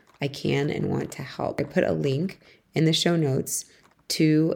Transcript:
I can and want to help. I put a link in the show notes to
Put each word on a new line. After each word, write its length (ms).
I 80
can 420
and 200
want 220
to 100
help. 380
I 40
put 200
a 80
link 480
in 100
the 80
show 240
notes 480
to 480